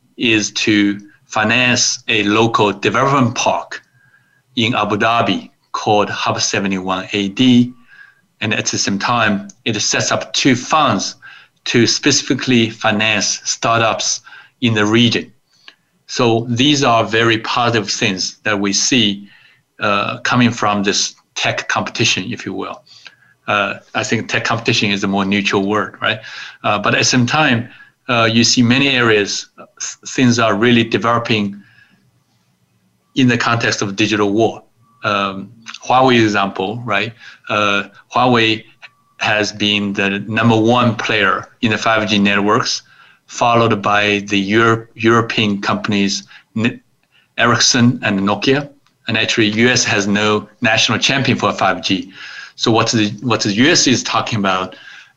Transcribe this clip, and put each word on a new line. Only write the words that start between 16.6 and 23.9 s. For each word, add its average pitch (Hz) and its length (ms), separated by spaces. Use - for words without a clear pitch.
are 117 200
very 113 360
positive 113 500
things 98 540
that 104 160
we 101 140
see, 101 560
uh, 104 400
coming 120 320
from 104 320
this - 320
tech - 340
competition, - 640
if - 140
you 95 80
will. 92 300
Uh, 101 320